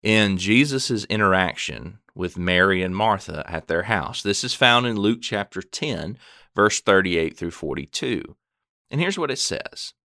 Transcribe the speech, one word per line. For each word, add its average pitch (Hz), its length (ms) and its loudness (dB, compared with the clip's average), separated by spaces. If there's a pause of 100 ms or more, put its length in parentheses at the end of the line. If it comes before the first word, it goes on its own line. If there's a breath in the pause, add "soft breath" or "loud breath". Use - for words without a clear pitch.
in 107 320 4
Jesus' 120 680 2
interaction 95 920 0 (160)
with 90 240 -8
Mary 92 460 4
and 92 100 -4
Martha 98 540 -2
at 80 180 -8
their 85 160 0
house. 101 400 -4
This 101 220 -2
is 123 100 -4
found 120 320 4
in 107 140 -2
Luke 110 200 2
chapter 101 420 -6
ten, 107 540 -8 (380 soft breath)
verse 104 260 4
thirty-eight 90 560 2
through 85 140 -6
forty-two. 73 880 -6 (520)
And 143 120 -4
here's 180 180 -2
what 147 140 -4
it - 80 -6
says. - 540 -8 (100)